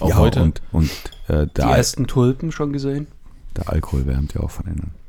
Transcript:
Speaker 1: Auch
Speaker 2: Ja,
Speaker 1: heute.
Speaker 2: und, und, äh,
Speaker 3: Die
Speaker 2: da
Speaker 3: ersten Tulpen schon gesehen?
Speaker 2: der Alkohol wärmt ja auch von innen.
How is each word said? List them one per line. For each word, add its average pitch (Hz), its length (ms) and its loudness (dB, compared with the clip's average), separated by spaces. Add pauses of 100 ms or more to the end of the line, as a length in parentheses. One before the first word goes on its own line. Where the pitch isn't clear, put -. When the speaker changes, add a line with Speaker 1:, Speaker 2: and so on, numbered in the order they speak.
Speaker 1:
Auch 92 100 2
Speaker 2:
Ja, - 80 2
Speaker 1:
heute. 82 240 6
Speaker 2:
und, 78 180 2 (100)
und, 80 200 2 (380)
äh, 76 180 2
Speaker 3:
Die - 80 -4
Speaker 2:
da - 220 4
Speaker 3:
ersten 127 300 2
Tulpen 131 460 0
schon 147 220 -4
gesehen? 139 320 -4 (500)
Speaker 2:
der - 140 -4
Alkohol 73 360 0
wärmt 67 280 -2
ja 71 80 -4
auch 73 80 -4
von - 160 -8
innen. 76 240 -6 (180)